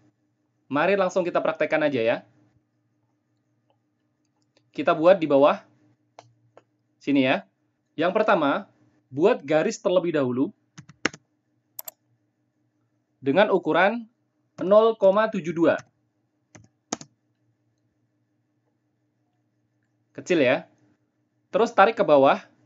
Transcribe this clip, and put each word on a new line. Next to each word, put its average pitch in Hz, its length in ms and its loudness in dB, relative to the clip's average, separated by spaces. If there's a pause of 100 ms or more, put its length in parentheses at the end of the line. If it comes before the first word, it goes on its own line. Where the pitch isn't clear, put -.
(640)
mari 165 320 -2
langsung 185 240 -2
kita 170 160 -6
praktekkan 156 480 -2
aja 139 160 -2
ya. 117 160 0 (2500)
Kita 160 240 -4
buat 175 240 2
di 156 80 -4
bawah 147 320 2 (1400)
sini 139 320 0
ya. 190 160 -2 (480)
Yang 180 240 -2
pertama, 196 480 0 (480)
buat 180 320 0
garis 160 320 -2
terlebih 175 400 -2
dahulu 131 320 -2 (2750)
dengan 170 320 0
ukuran 190 560 -2 (480)
nol 214 400 2
koma 202 320 2
tujuh 175 240 -8
dua. 151 240 0 (4000)
Kecil 156 240 -2
ya. 135 240 0 (880)
Terus 226 160 0
tarik 196 240 4
ke - 80 -4
bawah 151 400 4 (240)